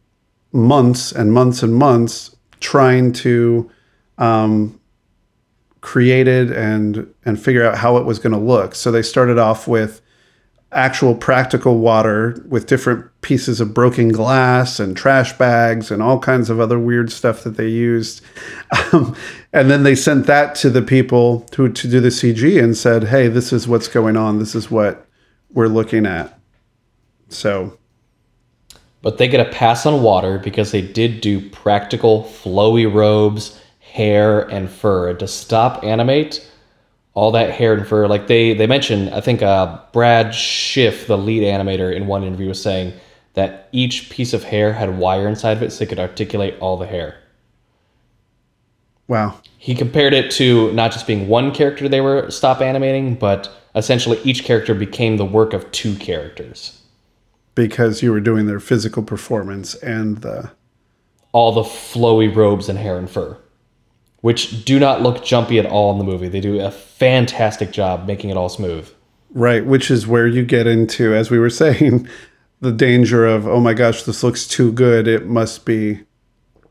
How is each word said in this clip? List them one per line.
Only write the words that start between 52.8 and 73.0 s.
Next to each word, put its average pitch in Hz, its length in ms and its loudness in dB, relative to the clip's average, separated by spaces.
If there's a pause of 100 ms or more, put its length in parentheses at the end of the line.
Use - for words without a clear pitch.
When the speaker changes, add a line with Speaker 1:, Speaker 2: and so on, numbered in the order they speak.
Speaker 2:
but 98 340 -2 (260)
essentially 117 480 0
each 127 200 -2
character 117 300 0
became 107 440 -2
the 104 80 -2
work 110 280 0
of 92 180 -10
two 104 240 -6
characters. - 840 -12 (760)
Speaker 1:
Because 113 480 0
you 120 80 2
were 107 80 0
doing 107 260 0
their 101 140 -4
physical 110 420 -2
performance 98 760 -8
and 110 460 -6
the - 300 -12 (800)
Speaker 2:
All 117 200 4
the 110 120 0
flowy 113 720 0
robes 104 360 2
and 95 100 -6
hair 98 180 -6
and 90 120 -10
fur, 80 280 -10 (840)
which 117 440 -2
do 135 140 2
not 139 220 2
look 123 220 -2
jumpy 117 360 0
at 98 60 0
all 101 260 0
in 98 80 -4
the 98 120 -4
movie. 92 180 -6
They 98 120 -6
do 101 180 -4
a 98 120 -6
fantastic 120 1000 -2
job 92 360 -4
making 101 240 -8
it 95 60 -4
all 90 120 -4
smooth. 87 400 -8 (440)
Speaker 1:
Right, 120 320 0
which 135 260 2
is 110 160 2
where 117 200 2
you 123 160 0
get 120 240 0
into, 113 460 2
as 110 180 0
we 120 80 4
were 117 100 2
<laughs> 120 140 0
saying, 127 440 2 (520)
the 127 120 -2
danger 120 540 4